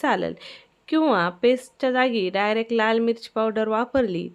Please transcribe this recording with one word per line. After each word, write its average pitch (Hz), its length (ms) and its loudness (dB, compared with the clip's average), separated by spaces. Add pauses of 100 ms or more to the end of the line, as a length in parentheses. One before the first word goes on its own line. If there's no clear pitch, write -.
चालेल 185 320 0 (540)
किंवा 262 400 2
पेस्टच्या 247 640 0
जागी 240 380 0
डायरेक्ट 214 420 -2
लाल 226 260 2
मिरची 226 360 -2
पावडर 220 340 -2
वापरली 220 680 -2